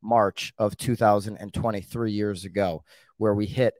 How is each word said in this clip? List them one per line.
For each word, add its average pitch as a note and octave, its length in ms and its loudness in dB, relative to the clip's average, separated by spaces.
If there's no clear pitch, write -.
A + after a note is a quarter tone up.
March G#2+ 560 0
of G#2+ 200 0
two B2 180 -2
thousand G#2 420 2
and G#2 160 -14
twenty, G#2+ 280 -2
three A#2 300 -4
years G#2 340 -4
ago, F2+ 380 -2
where G#2 160 2
we G#2 120 0
hit A#2+ 340 0